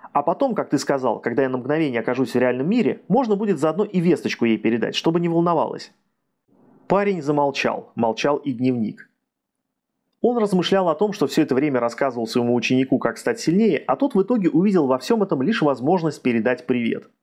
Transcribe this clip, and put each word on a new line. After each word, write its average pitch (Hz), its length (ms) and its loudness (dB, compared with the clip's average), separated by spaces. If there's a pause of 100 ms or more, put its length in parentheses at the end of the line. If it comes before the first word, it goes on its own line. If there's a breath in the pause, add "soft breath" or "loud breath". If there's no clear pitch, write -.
(140 loud breath)
А 147 100 0
потом, 254 320 0
как 143 140 -4
ты 143 100 0
сказал, 127 400 -2
когда 120 240 -2
я 131 60 0
на 127 100 -4
мгновение 131 420 -2
окажусь 127 320 -2
в 123 60 2
реальном 127 280 2
мире, 233 400 0
можно 214 280 2
будет 196 240 -2
заодно 160 240 0
и - 160 -2
весточку 147 460 0
ей 113 120 2
передать, 110 380 -2
чтобы 165 240 0
не 170 100 -2
волновалась". 170 640 -2 (920)
Парень 196 340 0
замолчал, 139 720 -2
молчал 117 440 0
и 143 140 -6
дневник. 123 600 -2 (1080)
Он 240 180 2
размышлял 190 500 2
о 151 60 2
том, 208 180 0
что 139 140 0
все 156 160 2
это 139 100 0
время 135 260 0
рассказывал 120 460 -2
своему 120 300 0
ученику, 131 420 2
как 117 220 -2
стать 117 200 -2
сильнее, 185 460 2
а - 100 0
тот - 200 0
в 190 80 4
итоге 196 260 0
увидел 175 380 2
во 127 100 2
всем 226 240 0
этом 160 220 -2
лишь 135 180 0
возможность 151 600 0
передать 120 420 0
привет. 120 460 -4 (120)